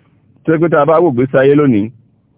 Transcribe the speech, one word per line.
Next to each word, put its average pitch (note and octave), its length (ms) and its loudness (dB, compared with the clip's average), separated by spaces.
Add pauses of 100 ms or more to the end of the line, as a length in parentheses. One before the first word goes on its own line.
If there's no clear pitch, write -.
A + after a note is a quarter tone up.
(460)
Tó D#3+ 120 -2
pé E3 120 -2
tá D3+ 120 0
a C#3+ 40 0
bá D#3 140 0
wò F3 120 2
gbésí C3 260 -2
ayé C3+ 180 2
lónìí, A#2 360 0 (460)